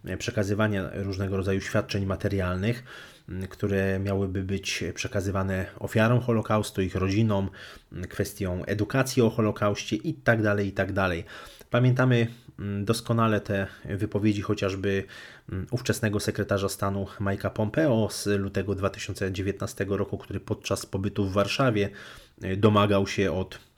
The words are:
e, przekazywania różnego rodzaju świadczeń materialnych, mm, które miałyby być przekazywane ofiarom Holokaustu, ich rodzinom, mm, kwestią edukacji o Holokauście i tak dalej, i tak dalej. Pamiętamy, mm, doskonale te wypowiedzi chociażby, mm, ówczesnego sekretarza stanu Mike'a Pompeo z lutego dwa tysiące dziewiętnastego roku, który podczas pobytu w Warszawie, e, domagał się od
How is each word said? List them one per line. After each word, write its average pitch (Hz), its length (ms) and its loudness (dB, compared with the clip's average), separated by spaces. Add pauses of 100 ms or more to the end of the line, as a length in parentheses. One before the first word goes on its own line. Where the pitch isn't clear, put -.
e, 92 120 -4
przekazywania 104 760 0
różnego 98 440 -2
rodzaju 98 240 0
świadczeń 101 440 0
materialnych, 95 800 0 (460)
mm, 92 180 -6
które 98 520 0
miałyby 98 440 0
być 95 400 -4 (100)
przekazywane 95 720 0 (140)
ofiarom 113 420 4
Holokaustu, 110 600 0
ich 92 140 0
rodzinom, 98 540 2 (420)
mm, 90 160 -8
kwestią 92 580 -4
edukacji 123 560 0
o 113 80 6
Holokauście 104 680 0
i 151 180 -4
tak 113 280 2
dalej, 104 260 2
i 98 40 -4
tak 95 220 -2
dalej. 92 320 0 (440)
Pamiętamy, 123 580 4 (320)
mm, 101 260 -4
doskonale 113 560 2
te 98 260 0 (180)
wypowiedzi 101 560 0
chociażby, 98 600 0 (480)
mm, 95 200 -6
ówczesnego 104 480 0
sekretarza 101 500 0
stanu 98 380 -2 (120)
Mike'a 98 300 -2
Pompeo 110 640 2
z - 140 -8
lutego 98 500 0
dwa 95 140 0
tysiące 95 420 -4
dziewiętnastego 95 680 -4
roku, 98 200 -4
który - 220 -8
podczas - 460 -4
pobytu 98 400 -2
w 95 80 -4
Warszawie, 101 560 2 (520)
e, 95 160 -2
domagał 101 500 6
się 95 240 0
od 92 460 -6